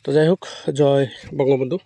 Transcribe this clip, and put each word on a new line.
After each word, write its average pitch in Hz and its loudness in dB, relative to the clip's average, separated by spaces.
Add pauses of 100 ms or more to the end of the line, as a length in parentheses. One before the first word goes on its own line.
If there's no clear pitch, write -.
তো - -8
যাই 156 4
হোক, 190 -2 (380)
জয় 139 4 (340)
বঙ্গবন্ধু 131 0